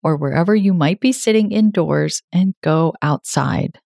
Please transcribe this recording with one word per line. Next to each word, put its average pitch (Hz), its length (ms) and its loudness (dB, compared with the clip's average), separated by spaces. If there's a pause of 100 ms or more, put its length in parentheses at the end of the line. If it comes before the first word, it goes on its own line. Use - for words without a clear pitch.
or 160 120 0
wherever 151 400 0
you 196 200 2
might 165 260 0
be 262 100 2
sitting 214 400 0
indoors 160 800 0
and 185 320 0
go 160 380 0
outside. 143 760 -4 (160)